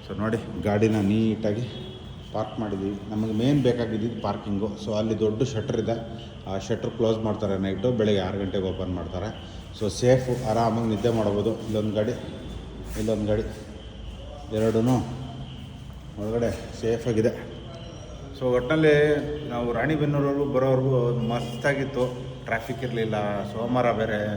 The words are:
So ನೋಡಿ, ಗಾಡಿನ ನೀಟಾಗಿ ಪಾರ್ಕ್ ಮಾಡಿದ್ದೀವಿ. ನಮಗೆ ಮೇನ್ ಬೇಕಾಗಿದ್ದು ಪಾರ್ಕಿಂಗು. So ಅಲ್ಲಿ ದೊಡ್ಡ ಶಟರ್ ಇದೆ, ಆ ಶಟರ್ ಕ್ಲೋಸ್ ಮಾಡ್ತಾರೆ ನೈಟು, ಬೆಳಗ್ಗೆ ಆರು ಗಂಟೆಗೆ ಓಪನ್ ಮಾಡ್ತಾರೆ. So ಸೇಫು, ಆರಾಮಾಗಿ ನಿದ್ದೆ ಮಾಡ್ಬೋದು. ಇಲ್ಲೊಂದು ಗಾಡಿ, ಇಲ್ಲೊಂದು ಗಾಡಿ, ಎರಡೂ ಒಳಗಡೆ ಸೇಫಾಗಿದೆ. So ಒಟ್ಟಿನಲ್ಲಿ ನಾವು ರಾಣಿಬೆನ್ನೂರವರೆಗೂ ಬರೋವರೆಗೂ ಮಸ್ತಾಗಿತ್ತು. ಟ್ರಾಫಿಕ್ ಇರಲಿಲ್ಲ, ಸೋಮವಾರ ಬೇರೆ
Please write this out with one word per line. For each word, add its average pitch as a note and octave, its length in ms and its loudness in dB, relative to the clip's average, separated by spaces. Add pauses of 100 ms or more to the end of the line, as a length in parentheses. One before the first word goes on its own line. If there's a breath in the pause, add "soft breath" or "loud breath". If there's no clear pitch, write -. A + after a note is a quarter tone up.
So G2 120 -8
ನೋಡಿ, A2 420 -2
ಗಾಡಿನ G#2+ 340 4
ನೀಟಾಗಿ G#2+ 640 2 (720)
ಪಾರ್ಕ್ G#2+ 260 -4
ಮಾಡಿದ್ದೀವಿ. G2 380 -2 (120)
ನಮಗೆ G#2+ 220 -2
ಮೇನ್ C3 300 4
ಬೇಕಾಗಿದ್ದು A2+ 600 0
ಪಾರ್ಕಿಂಗು. G#2 460 -2 (180)
So G#2+ 120 0
ಅಲ್ಲಿ A2 220 0
ದೊಡ್ಡ A2 220 2
ಶಟರ್ A2 340 -2
ಇದೆ, A2 160 0 (640 loud breath)
ಆ G2 40 -2
ಶಟರ್ A2+ 320 -4
ಕ್ಲೋಸ್ A2 280 2
ಮಾಡ್ತಾರೆ G2+ 400 0
ನೈಟು, F#2+ 320 0
ಬೆಳಗ್ಗೆ G#2 300 4
ಆರು F#2 180 -2
ಗಂಟೆಗೆ F#2+ 300 -2
ಓಪನ್ F#2 260 -4
ಮಾಡ್ತಾರೆ. F2+ 680 -8 (200)
So G#2 100 0
ಸೇಫು, B2 600 4
ಆರಾಮಾಗಿ A2+ 380 2
ನಿದ್ದೆ G#2+ 200 2
ಮಾಡ್ಬೋದು. G#2 440 2
ಇಲ್ಲೊಂದು G#2+ 420 -2
ಗಾಡಿ, G#2+ 180 2 (840)
ಇಲ್ಲೊಂದು G#2+ 280 0
ಗಾಡಿ, G#2+ 160 2 (1120)
ಎರಡೂ A2 220 4 (1400)
ಒಳಗಡೆ A2 340 0
ಸೇಫಾಗಿದೆ. A2+ 1000 0 (880)
So B2+ 180 2
ಒಟ್ಟಿನಲ್ಲಿ D3+ 600 6 (340)
ನಾವು A#2+ 220 -2
ರಾಣಿಬೆನ್ನೂರವರೆಗೂ C#3+ 720 2
ಬರೋವರೆಗೂ B2+ 840 4
ಮಸ್ತಾಗಿತ್ತು. B2 800 0 (380)
ಟ್ರಾಫಿಕ್ A2+ 400 -4
ಇರಲಿಲ್ಲ, G#2+ 600 0
ಸೋಮವಾರ A#2+ 480 2
ಬೇರೆ G#2+ 440 0